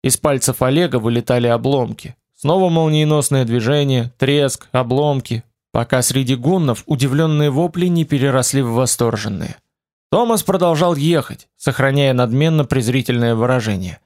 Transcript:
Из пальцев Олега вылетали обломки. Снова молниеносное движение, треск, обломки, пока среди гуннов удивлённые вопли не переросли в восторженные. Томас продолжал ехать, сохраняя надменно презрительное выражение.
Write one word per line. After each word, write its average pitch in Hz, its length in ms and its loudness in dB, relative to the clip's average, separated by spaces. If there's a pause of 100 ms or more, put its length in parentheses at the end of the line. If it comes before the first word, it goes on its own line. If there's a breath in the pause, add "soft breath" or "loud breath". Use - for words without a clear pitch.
Из 127 140 0
пальцев 139 460 -2
Олега 135 360 0
вылетали 120 480 0
обломки. 120 680 -2 (180)
Снова 180 360 0
молниеносное 151 760 2
движение, 123 720 0
треск, 139 560 0
обломки, 127 720 -2 (280)
пока 120 280 0
среди 131 360 0
гуннов 139 500 0
удивлённые 147 640 0
вопли 170 380 -2
не 165 180 0
переросли 135 560 0
в 117 100 -2
восторженные. 113 840 -2 (540)
Томас 220 320 2
продолжал 175 540 2
ехать, 151 520 -2 (100)
сохраняя 135 560 2
надменно 135 500 2
презрительное 120 720 0
выражение. 110 720 -2